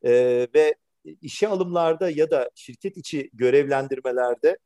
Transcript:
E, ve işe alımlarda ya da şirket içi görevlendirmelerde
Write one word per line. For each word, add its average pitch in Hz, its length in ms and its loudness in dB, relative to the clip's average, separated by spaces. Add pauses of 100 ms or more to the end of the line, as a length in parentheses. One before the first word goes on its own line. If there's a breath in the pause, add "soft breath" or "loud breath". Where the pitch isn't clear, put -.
E, 123 80 2 (420)
ve 151 200 4 (300)
işe 156 440 -6
alımlarda 175 640 -2
ya 156 200 -2
da 135 240 0
şirket - 420 -14
içi 147 360 -10
görevlendirmelerde 131 1300 0